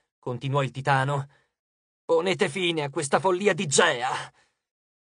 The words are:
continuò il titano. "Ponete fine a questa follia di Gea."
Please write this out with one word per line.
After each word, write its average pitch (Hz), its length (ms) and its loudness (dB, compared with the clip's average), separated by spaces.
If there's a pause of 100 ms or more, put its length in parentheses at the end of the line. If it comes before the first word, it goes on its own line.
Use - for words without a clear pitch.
(180)
continuò 135 440 -4
il 127 80 -4
titano. 135 580 0 (800)
"Ponete 170 420 2
fine 170 360 -2
a 143 60 -6
questa 160 300 0
follia 190 320 2
di 180 140 -4
Gea." 139 680 0 (760)